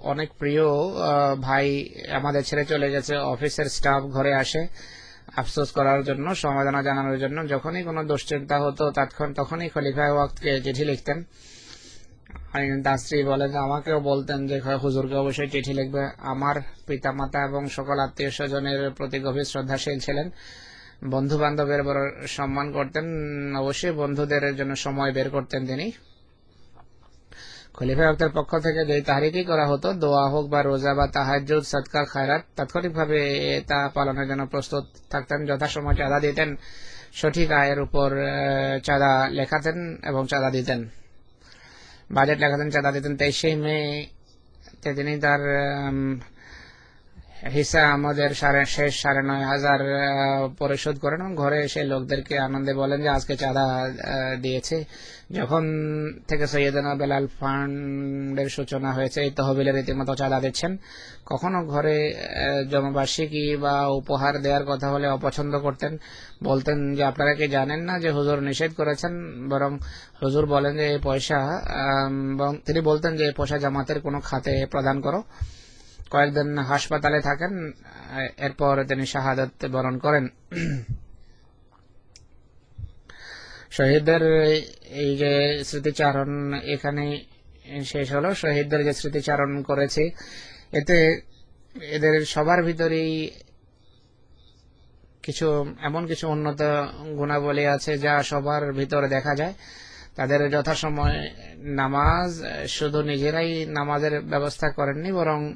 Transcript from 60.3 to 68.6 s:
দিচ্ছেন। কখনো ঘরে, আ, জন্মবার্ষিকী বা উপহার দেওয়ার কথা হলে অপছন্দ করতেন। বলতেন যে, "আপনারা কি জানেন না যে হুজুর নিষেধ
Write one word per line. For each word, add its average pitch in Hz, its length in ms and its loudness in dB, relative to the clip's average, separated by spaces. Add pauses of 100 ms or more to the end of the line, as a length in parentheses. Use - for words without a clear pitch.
দিচ্ছেন। 165 380 -2 (480)
কখনো 175 400 -2
ঘরে, 151 500 2
আ, 139 540 -2
জন্মবার্ষিকী 147 880 0
বা 143 320 2
উপহার 139 540 0
দেওয়ার 139 240 2
কথা 139 240 0
হলে 143 180 0
অপছন্দ 139 520 0
করতেন। 143 380 -2 (460)
বলতেন 143 520 2
যে, 139 80 2
"আপনারা 143 300 2
কি 147 140 0
জানেন 139 320 0
না 180 200 -2
যে 165 120 2
হুজুর 143 280 2
নিষেধ 139 340 0